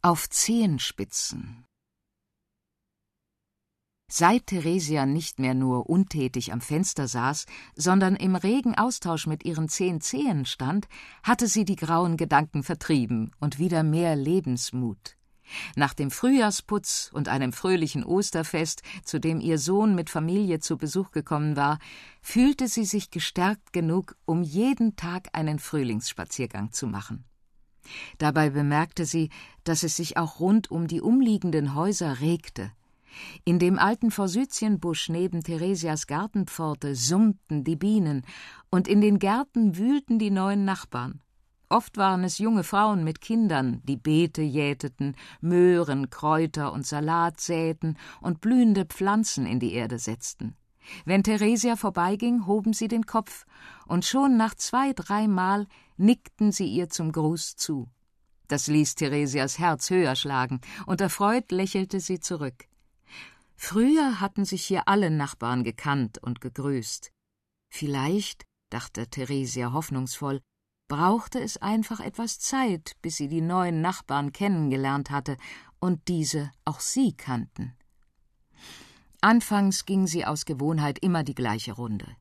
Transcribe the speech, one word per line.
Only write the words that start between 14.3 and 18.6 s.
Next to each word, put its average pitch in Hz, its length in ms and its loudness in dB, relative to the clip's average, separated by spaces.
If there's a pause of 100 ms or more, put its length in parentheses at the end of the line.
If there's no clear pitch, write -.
Nach 143 160 2
dem 139 180 -4
Frühjahrsputz - 1040 0
und 143 160 -4
einem 127 240 -2
fröhlichen 170 500 0
Osterfest, 165 800 -2 (220)